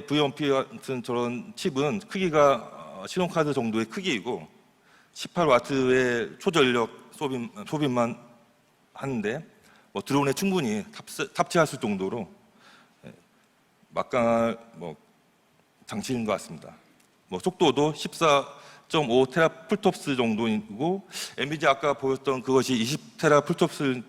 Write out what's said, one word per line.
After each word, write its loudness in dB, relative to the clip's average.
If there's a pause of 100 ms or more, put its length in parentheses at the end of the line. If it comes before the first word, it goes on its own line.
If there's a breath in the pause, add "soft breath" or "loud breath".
브이원피 0
같은 -2
저런 -4
칩은 -2
크기가, 2
어, -16
신용카드 0
정도의 0
크기이고 -4 (640 soft breath)
십팔 -2
와트의 2
초전력 2 (220)
소비, -6 (160)
소비만 0 (760)
하는데, -6 (460 soft breath)
뭐 -6
드론에 0
충분히 -2
탑재-, -10
탑재할 2
수 -10
있을 -8
정도로, -4 (720 soft breath)
예, -18 (760)
막강한 0 (180)
뭐 -12 (880)
장치인 -4
것 -2
같습니다. -8 (540)
뭐 -6
속도도 2
십사점오 0
테라플톱스 0
정도이고, -2 (300 loud breath)
엔비디아 0
아까 0
보였던 -2
그것이 2
이십 -4
테라플톱스일 2